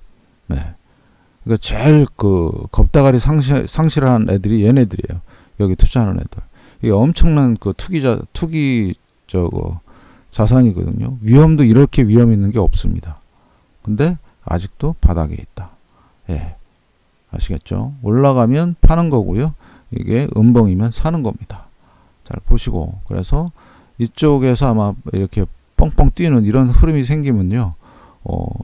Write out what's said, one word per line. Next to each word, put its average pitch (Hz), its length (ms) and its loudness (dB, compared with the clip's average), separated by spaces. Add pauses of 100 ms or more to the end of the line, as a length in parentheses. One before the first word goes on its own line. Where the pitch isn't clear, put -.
(480)
네. 78 260 -8 (720)
그러니까 113 180 -4
제일 147 520 2
그 92 580 -2
겁다가리 135 480 4
상실, 139 460 0
상실한 135 640 0
애들이 101 380 0
얘네들이에요. 113 560 0 (380)
여기 95 160 0
투자하는 98 440 2
애들. - 220 -12 (400)
이게 113 80 0
엄청난 135 680 2
그 98 180 -4
투기자, 135 440 -4 (120)
투기 135 640 -4 (320)
저거 85 540 -6 (500)
자산이거든요. 123 920 0
위험도 147 420 4
이렇게 127 380 4
위험 117 300 4
있는 101 180 0
게 110 80 -4
없습니다. 82 600 -2 (640)
근데 143 360 -2 (260)
아직도 87 560 -6
바닥에 80 340 2
있다. - 360 -16 (600)
예. 82 240 -8 (760)
아시겠죠? - 720 -8
올라가면 131 800 0
파는 165 300 4
거고요. 117 440 -2 (360)
이게 - 460 -4
음봉이면 113 560 2
사는 160 300 -4
겁니다. - 440 -10 (580)
잘 - 200 -14
보시고. 87 640 0
그래서 143 420 -4 (480)
이쪽에서 131 720 0
아마 107 240 0 (200)
이렇게 95 320 -4 (320)
뻥뻥 143 380 4
뛰는 143 300 0
이런 123 240 2
흐름이 147 360 4
생기면요. 120 720 -2 (500)
어, - 220 -6 (180)